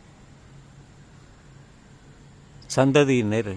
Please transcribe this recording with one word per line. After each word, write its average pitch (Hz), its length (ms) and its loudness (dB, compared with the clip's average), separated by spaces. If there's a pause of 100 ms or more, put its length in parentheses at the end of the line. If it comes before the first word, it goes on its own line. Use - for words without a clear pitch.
(2750)
சந்ததியினர் 123 880 0